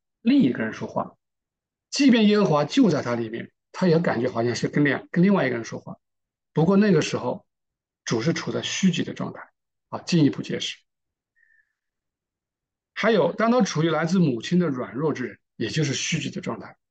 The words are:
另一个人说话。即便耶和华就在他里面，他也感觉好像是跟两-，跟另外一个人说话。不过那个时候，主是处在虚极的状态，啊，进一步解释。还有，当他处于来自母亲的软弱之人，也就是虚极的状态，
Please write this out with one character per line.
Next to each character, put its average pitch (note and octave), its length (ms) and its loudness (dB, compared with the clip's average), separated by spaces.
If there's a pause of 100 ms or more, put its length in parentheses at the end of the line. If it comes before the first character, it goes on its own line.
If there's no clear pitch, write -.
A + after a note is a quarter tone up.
(220)
另 C4 200 4
一 C3 100 4
个 - 120 -4
人 G#3+ 100 -6
说 - 140 -10
话。 - 280 -6 (760)
即 C#4 220 4
便 A3 160 6
耶 G#3 120 4
和 G3+ 60 4
华 D3 200 2
就 B3 260 4
在 C3+ 100 0
他 A#2+ 140 -4
里 A#2 140 -6
面， A#2 220 -10 (200)
他 - 160 0
也 E3 100 6
感 C#3 240 0
觉 B2 80 0
好 A#2 140 -4
像 A#2+ 100 0
是 - 140 -4
跟 D3 160 0
两-， C3 260 -2
跟 F3 140 2
另 G3+ 100 6
外 D3+ 140 2
一 - 20 0
个 B2 60 -4
人 A2+ 100 -8
说 - 140 -12
话。 - 180 -18 (560)
不 D3+ 100 2
过 G3 140 4
那 G#3 140 6
个 D#3 100 4
时 - 160 -4
候， A#2+ 300 -6 (560)
主 A2+ 180 -2
是 A2+ 100 0
处 - 200 -6
在 A#2 100 -4
虚 - 300 0
极 C#3+ 120 -2
的 - 80 -8
状 B2+ 220 -8
态， - 80 -16 (480)
啊， A2+ 120 -10
进 E3 220 2
一 C3+ 60 6
步 - 140 -8
解 - 160 -8
释。 - 180 -8 (2250)
还 - 160 -2
有， F3 240 2
当 A3+ 160 0
他 B3 140 2
处 D3+ 180 -2
于 E3 80 2
来 D#3 160 -2
自 F3+ 140 0
母 C#3 200 2
亲 F3 200 0
的 F3 80 0
软 B2+ 260 -6
弱 C#3+ 200 -4
之 B2 120 -8
人， - 140 -14 (160)
也 - 120 -6
就 D#3 160 -2
是 C3+ 120 -2
虚 - 240 -4
极 C3 100 -6
的 - 120 -10
状 - 180 -8
态， - 180 -20 (140)